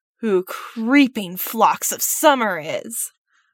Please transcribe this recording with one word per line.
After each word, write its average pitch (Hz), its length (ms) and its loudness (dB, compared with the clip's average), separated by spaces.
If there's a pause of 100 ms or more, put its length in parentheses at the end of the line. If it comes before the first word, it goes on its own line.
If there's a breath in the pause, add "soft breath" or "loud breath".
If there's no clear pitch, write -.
(200)
who 190 240 0
Creeping 233 920 0
Flocks - 560 0
of - 100 -8
Summer 240 560 2
is? 156 540 -8 (420 loud breath)